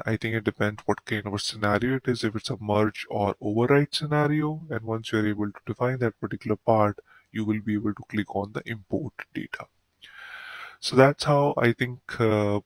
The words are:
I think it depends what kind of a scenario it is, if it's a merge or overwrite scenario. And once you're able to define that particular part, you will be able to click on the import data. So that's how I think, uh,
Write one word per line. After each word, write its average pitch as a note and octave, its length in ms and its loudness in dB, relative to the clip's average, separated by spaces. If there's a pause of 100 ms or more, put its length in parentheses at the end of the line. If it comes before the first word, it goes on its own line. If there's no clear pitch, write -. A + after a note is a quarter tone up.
I A2 120 -2
think A2+ 180 -4
it A2 80 -2
depends G#2+ 420 -2
what - 200 0
kind G#2 200 -4
of G2+ 80 -6
a G2+ 60 -2
scenario G#2+ 560 0
it C3 120 -4
is, A#2 160 -2
if A2 120 0
it's - 160 -6
a G#2 100 -6
merge G#2 480 0
or G2+ 320 0
overwrite A#2+ 540 2
scenario. D3+ 720 0
And A2+ 120 -4
once A2 300 -6
you're G#2+ 160 2
able G#2 200 0
to G2+ 180 -10
define B2+ 320 -2
that A#2+ 220 -2
particular G#2+ 380 -4
part, G#2+ 420 4 (320)
you A2 120 -2
will G#2+ 180 0
be G#2+ 120 -2
able G#2 220 0
to - 120 -16
click G#2 280 -4
on G2+ 180 -4
the D3 140 -6
import G2+ 460 -6 (200)
data. - 320 -10 (1120)
So - 160 -2
that's C3+ 280 8
how C#3+ 340 4
I A#2+ 160 4
think, B2 240 -6 (220)
uh, G#2 460 4